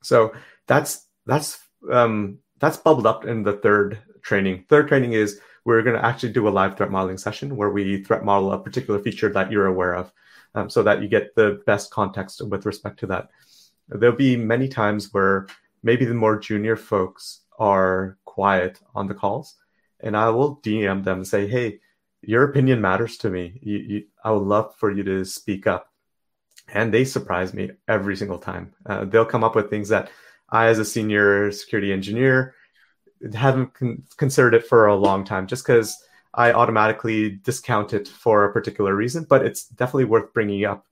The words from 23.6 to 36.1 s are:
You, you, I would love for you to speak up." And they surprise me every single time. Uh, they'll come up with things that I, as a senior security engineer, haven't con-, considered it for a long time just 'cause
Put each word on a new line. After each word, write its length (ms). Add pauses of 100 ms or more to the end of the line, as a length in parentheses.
You, 160
you, 260 (200)
I 80
would 160
love 280
for 160
you 120
to 220
speak 420
up." 240 (800)
And 200
they 100
surprise 500
me 180 (160)
every 280
single 220
time. 360 (120)
Uh, 200
they'll 200
come 180
up 120
with 140
things 200
that 200 (400)
I, 180
as 120
a 60
senior 680
security 400
engineer, 600 (800)
haven't 400
con-, 300 (140)
considered 360
it 140
for 200
a 80
long 300
time 220
just 180
'cause 320 (380)